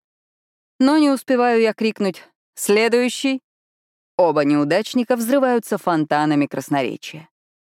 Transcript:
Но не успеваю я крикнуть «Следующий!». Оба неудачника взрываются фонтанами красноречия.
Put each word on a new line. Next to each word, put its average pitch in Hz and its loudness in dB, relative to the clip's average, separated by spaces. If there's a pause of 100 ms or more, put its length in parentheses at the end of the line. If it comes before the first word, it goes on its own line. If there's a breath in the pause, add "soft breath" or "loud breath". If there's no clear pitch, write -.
(800)
Но 277 4
не 294 4
успеваю 240 0
я 220 0
крикнуть 208 -4 (320)
«Следующий!». 240 0 (760)
Оба 156 2
неудачника 160 0
взрываются 240 0
фонтанами 151 0
красноречия. 143 -6 (320)